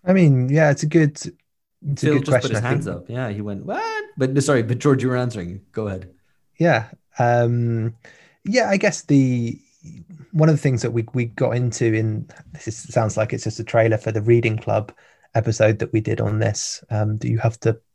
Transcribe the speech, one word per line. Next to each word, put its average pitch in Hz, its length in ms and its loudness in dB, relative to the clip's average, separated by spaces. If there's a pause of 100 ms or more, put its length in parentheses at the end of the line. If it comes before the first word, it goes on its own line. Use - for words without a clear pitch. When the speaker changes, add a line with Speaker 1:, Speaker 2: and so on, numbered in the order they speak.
Speaker 1:
I 180 80 4
mean, 139 360 6
yeah, 151 220 4
it's 139 120 0
a 151 40 0
good, 151 300 2 (680)
it's 143 160 -4
Speaker 2:
Phil 147 120 2
Speaker 1:
a - 20 2
good 135 100 0
Speaker 2:
just 151 60 -2
Speaker 1:
question, 123 180 2
Speaker 2:
put 113 60 -2
his 107 80 -2
Speaker 1:
I 120 40 -2
Speaker 2:
hands 147 180 -2
Speaker 1:
think. 87 120 -6
Speaker 2:
up. - 120 -16
Yeah, 123 200 -6
he 101 120 -6
went, 101 240 -8
"What?" 427 400 -6 (120)
But 131 140 0
no, 139 80 2
sorry, 135 240 2
but 117 160 -4
George, 135 240 2
you 127 60 0
were 123 80 -2
answering. 95 440 -6 (120)
Go 110 140 -6
ahead. 92 220 -8 (480)
Speaker 1:
Yeah. 139 320 2 (300)
Um, 120 760 0 (500)
yeah, 208 240 0
I 196 80 2
guess 196 260 0
the, 123 560 2 (720)
one 156 180 4
of 156 60 4
the 143 60 -4
things 127 200 0
that 117 100 -4
we, 113 220 -2
we 120 120 -2
got 120 300 -2
into 120 380 0
in, 110 360 -2 (240)
this - 140 -14
is, 110 100 -10 (160)
sounds 110 240 0
like 110 160 -2
it's 113 100 -8
just 110 160 -8
a 113 40 -8
trailer 113 340 2
for 117 140 -4
the 110 100 -2
Reading 117 360 2
Club 110 360 -4 (420)
episode 110 440 2
that - 120 -4
we 113 80 0
did 107 220 -2
on 107 180 -2
this, - 500 -4
um, 107 280 0
that 123 100 -6
you 113 120 0
have - 220 0
to 113 180 0 (160)